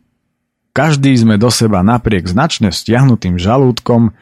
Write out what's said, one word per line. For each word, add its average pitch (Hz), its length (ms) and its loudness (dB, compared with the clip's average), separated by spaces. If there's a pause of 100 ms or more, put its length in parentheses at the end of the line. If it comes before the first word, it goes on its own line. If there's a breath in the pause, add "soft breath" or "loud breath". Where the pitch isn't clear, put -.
(720)
Každý 139 480 0
sme 113 160 4
do 110 160 2
seba 107 320 0
napriek 104 480 -2
značne 107 400 -2
stiahnutým 110 720 -2
žalúdkom 117 800 0